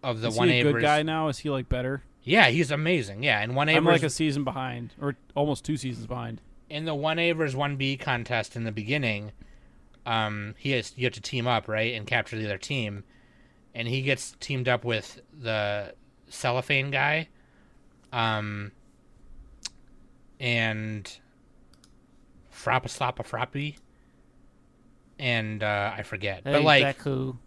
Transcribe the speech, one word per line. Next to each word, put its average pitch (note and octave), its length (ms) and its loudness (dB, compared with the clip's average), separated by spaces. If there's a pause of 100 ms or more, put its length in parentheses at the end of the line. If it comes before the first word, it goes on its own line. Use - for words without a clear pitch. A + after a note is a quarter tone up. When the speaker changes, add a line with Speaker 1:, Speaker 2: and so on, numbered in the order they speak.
Speaker 1:
of A#2 180 -2
the A#2 80 0
Speaker 2:
Is A2 80 -2
Speaker 1:
one - 120 6
A - 60 6
Speaker 2:
he B2 60 6
a - 40 6
good D3 80 6
Speaker 1:
vers-, A#2 100 2
Speaker 2:
guy D3+ 220 6
now? D#3+ 240 0
Is C#3+ 100 -4
he, D3+ 120 -4
like, C3 180 -2
better? B2+ 340 -2 (220)
Speaker 1:
Yeah, E3 240 8
he's D3 240 2
amazing. C#3+ 500 0
Yeah, A#2 220 4
in A#2+ 100 -4
one C#3+ 140 2
A D#3+ 80 6
Speaker 2:
I'm, D#3+ 80 6
like, E3+ 160 6
Speaker 1:
vers- D3 120 0
Speaker 2:
a - 40 -6
season D3 260 0
behind, B2 580 -6
or C#3 140 -4 (220)
almost C#3+ 280 0
two D3+ 120 -2
seasons A#2 320 -8
behind. A#2 320 -8 (300)
Speaker 1:
In D3+ 140 -6
the D#3+ 100 -2
one D#3 240 0
A E3+ 140 4
versus D#3 240 0
one C#3+ 200 0
B C3+ 200 0
contest A#2+ 600 -2
in A#2 80 -4
the A2 80 -2
beginning, G#2+ 600 -2 (760)
um, G#2+ 520 -2
he C#3 140 -4
has, A#2+ 240 -2
you B2 80 -2
have B2 100 0
to G#2 60 -14
team A#2+ 260 -4
up, A#2 220 2
right, A2+ 260 0
and G#2+ 120 -8
capture A#2 300 -2
the G#2+ 80 -4
other G2+ 140 -4
team. G#2 460 -6 (720)
And A#2 120 -6
he C3 160 -2
gets - 380 -2
teamed C3 280 -2
up A#2+ 160 2
with A2+ 360 -4 (180)
the G#2 560 -2 (340)
cellophane C3 600 0
guy, D3 380 0 (840)
um, G#2 600 -2 (1700)
and A2 800 -2 (1300)
Frappa B2 340 0
Slappa A#2+ 400 -4
Frappy, C#3 500 -6 (1400)
and, A2 440 0
uh, G#2 340 2
I - 60 -8
forget. G2+ 420 -6
Speaker 2:
Hey, C#3 80 0
Speaker 1:
But, D3 100 6
like, C#3 360 6
Speaker 2:
Deku. C3 380 -4 (100)